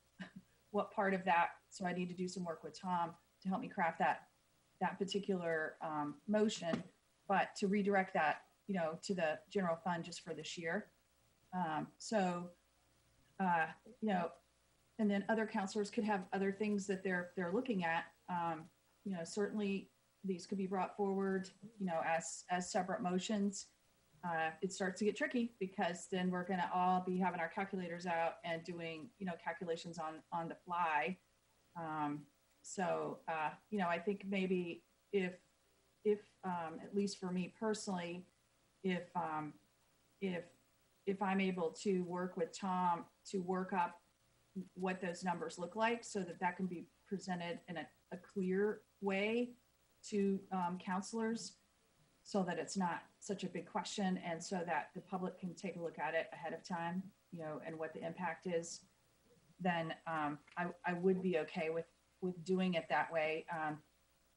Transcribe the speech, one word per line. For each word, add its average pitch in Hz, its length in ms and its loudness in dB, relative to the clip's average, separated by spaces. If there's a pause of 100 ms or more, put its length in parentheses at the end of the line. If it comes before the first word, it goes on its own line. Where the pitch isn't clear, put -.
(220)
<laughs> - 500 -18
what 202 200 0
part 196 220 2
of 180 120 0
that. 170 240 6 (200)
So - 160 -6
I 175 80 0
need 180 160 0
to 175 60 -8
do 185 120 -2
some 185 180 -4
work 160 180 -6
with 151 160 -12
Tom 175 320 0 (300)
to 190 80 -2
help 185 120 0
me 170 60 -6
craft 165 320 0
that, - 280 2 (520)
that 180 180 0
particular, 180 840 0
um, 147 320 -2 (120)
motion, 170 540 2 (460)
but 190 300 4
to 202 100 2
redirect 196 460 4
that, 156 280 4 (260)
you 196 80 0
know, 165 280 0
to 202 100 0
the 160 260 2 (120)
general 175 320 2
fund 175 200 0
just 170 180 -10
for 165 120 -8
this 151 240 -8
year. 175 300 -2 (640)
Um, 160 340 0 (100)
so, 180 520 0 (880)
uh, 175 260 4 (360)
you 214 80 2
know, 175 200 2 (720)
and 208 100 6
then 202 200 2
other 226 180 2
counselors 202 420 -2
could 240 140 0
have 208 180 2 (120)
other 196 180 2
things 208 360 0
that 185 160 -2
they're, 180 320 0
they're 175 160 0
looking 214 320 2
at. 165 220 2 (240)
Um, 170 360 -2 (380)
you 196 80 -4
know, 170 120 -4
certainly 202 640 -2 (340)
these 185 220 -2
could 196 140 -4
be 190 80 0
brought 185 280 0
forward, 190 540 2 (300)
you 190 80 0
know, 165 180 2
as, - 460 0
as 180 200 0
separate 185 300 0
motions. 196 640 0 (560)
Uh, 160 280 2 (100)
it 185 100 0
starts 185 280 -2
to 208 60 2
get 202 100 4
tricky 254 440 0
because 185 520 -2
then 185 180 2
we're 180 160 0
gonna 180 280 0
all 180 300 4
be 185 140 0
having 196 220 2
our 165 100 0
calculators 180 560 -4
out 165 300 2 (100)
and 165 180 -2
doing, 165 540 -6
you 196 80 -6
know, 175 80 -2 (100)
calculations 170 540 -4
on, 160 180 -4 (160)
on 170 160 -2
the - 160 -8
fly. 170 540 2 (580)
Um, 151 460 -2 (400)
so, 160 560 0 (100)
uh, 156 220 0 (220)
you 208 80 0
know, 175 80 4
I 170 100 4
think 196 320 -2
maybe 185 540 0 (280)
if, 185 220 2 (720)
if, 208 140 4 (240)
um, 170 400 -4
at 202 120 -6
least 202 240 0
for 185 120 -4
me 180 280 -2
personally, 185 640 -2 (600)
if, 180 200 2 (120)
um, 156 380 -2 (680)
if, 180 220 0 (640)
if 196 160 0
I'm 190 180 4
able 185 300 2 (100)
to 185 220 4
work 180 340 -2
with - 200 0
Tom 185 480 2 (260)
to 196 80 0
work 185 340 0
up 175 260 0 (760)
what 185 260 -2
those 175 220 -4
numbers 170 340 -2
look 175 180 -6
like 233 280 2
so - 160 -4
that 170 200 -6
that 180 180 0
can 190 100 0
be 170 180 -6 (220)
presented 175 600 -4
in 170 100 -6
a, 151 100 -6 (240)
a 185 60 -8
clear 196 640 0 (200)
way 208 480 2 (600)
to, 196 300 4 (120)
um, 180 320 0
counselors 220 680 -2 (720)
so 196 200 2
that 175 160 0
it's 156 180 -4
not 175 260 0 (160)
such 196 240 -6
a 180 40 -2
big 180 180 -6
question 185 600 -2
and 170 180 -4
so 185 220 -2
that 160 280 0
the 185 80 -10
public 180 380 -4
can 175 160 -6
take 175 200 -6
a 170 40 -8
look 165 180 -6
at 156 160 -2
it 160 200 2
ahead 160 200 -6
of 165 100 -8
time, 175 380 -2 (300)
you 170 80 -10
know, 156 260 -6
and 160 120 -8
what 160 160 -6
the 160 120 -8
impact 175 420 -4
is, 170 340 -2 (800)
then, 165 340 2 (140)
um, 151 300 0 (200)
I, 180 100 0 (180)
I 180 80 2
would 180 280 4
be 180 180 4
okay 160 300 -2
with, 165 160 -2 (360)
with 180 220 -2
doing 185 320 4
it 160 140 0
that 156 220 2
way. 160 400 2
Um, 156 260 -2 (600)